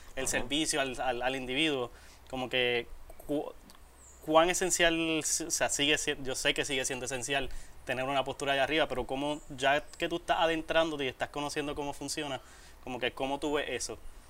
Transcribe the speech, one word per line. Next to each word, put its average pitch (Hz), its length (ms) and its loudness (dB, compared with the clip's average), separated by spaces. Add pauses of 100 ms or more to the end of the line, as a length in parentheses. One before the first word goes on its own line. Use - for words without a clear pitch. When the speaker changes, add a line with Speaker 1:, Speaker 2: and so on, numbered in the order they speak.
(180)
Speaker 1:
el 131 80 -2
Speaker 2:
Ajá. 123 60 -2
Speaker 1:
servicio 147 500 0
al, 131 180 -2
al, 123 220 -2
al 131 160 0
individuo, 131 540 0 (380)
como 127 200 -4
que 123 380 2 (380)
cu-, - 280 -2 (720)
cuán 160 240 8
esencial, 165 720 4
s-, - 260 -2
o - 60 -6
sea, - 180 2
sigue 143 280 4
si-, 147 260 0
yo 131 120 -2
sé - 180 2
que 147 120 0
sigue 131 180 0
siendo 127 220 -2
esencial 135 440 -2 (360)
tener 131 180 0
una 135 220 2
postura 135 260 -2
allá 135 140 4
arriba, 147 240 4
pero 123 180 -2
como 143 320 -2 (100)
ya 139 320 2 (160)
que 170 120 -2
tú 170 80 -2
estás - 240 0
adentrándote 160 640 2
y - 20 0
estás 123 220 -4
conociendo 147 440 -4
cómo 143 200 -6
funciona, 143 480 -6 (420)
como 127 160 -6
que 120 120 2
cómo 139 280 -4
tú 147 160 0
ves 143 140 0
eso, 117 280 -4 (320)